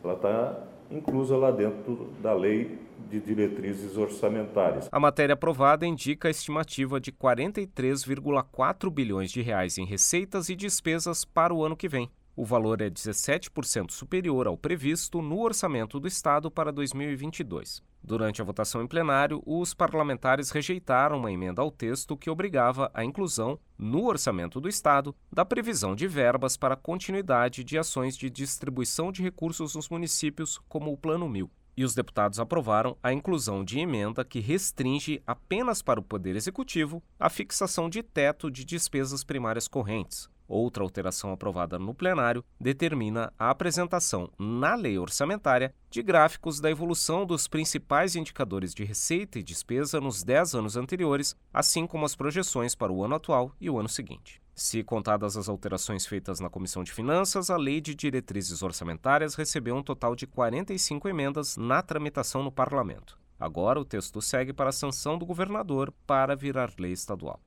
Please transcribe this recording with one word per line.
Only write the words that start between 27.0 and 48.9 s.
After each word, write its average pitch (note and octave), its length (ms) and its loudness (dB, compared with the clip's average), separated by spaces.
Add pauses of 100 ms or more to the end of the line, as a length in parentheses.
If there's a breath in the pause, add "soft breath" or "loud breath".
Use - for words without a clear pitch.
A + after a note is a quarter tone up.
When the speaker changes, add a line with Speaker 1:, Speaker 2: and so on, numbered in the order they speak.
Speaker 2:
de C#3 160 -2
ações C3 380 -2
de C3+ 140 -6
distribuição C3+ 840 -2
de F#3 100 -6
recursos E3 540 -4
nos D#3 140 -8
municípios, D#3+ 800 -2
como D3+ 240 -4
o C#3 40 -6
Plano D#3+ 300 0
mil. G2 240 -2 (240)
E B2+ 80 0
os B2+ 100 2
deputados G#2 460 2
aprovaram A#2 640 2
a B2 80 2
inclusão B2 540 0
de A2 140 -2
emenda A#2+ 440 0
que - 160 -6
restringe C#3 880 0
apenas G#3+ 540 -2
para A#2 180 2
o F#2+ 40 -8
Poder F#2 340 -4
Executivo E3 640 -4 (160)
a E3+ 100 6
fixação F3+ 600 -2
de G3+ 120 -6
teto D3+ 480 2
de C3 140 -10
despesas C#3 600 -2
primárias A#2 420 -2
correntes. G#2+ 600 -4 (220)
Outra A2 300 0
alteração F#2 500 -4
aprovada F2+ 460 -2
no F#2+ 160 -6
plenário B2+ 500 2 (160)
determina A#2+ 800 0
a A#2 140 4
apresentação, E3+ 880 0
na A#2+ 340 2
lei B2+ 240 0
orçamentária, C3 760 2 (200)
de - 100 -4
gráficos D#3+ 580 6
da D#3 120 2
evolução E3+ 520 0
dos E3+ 240 -2
principais D#3 680 0
indicadores G2 580 -4
de G#2 100 -8
receita E3 540 -2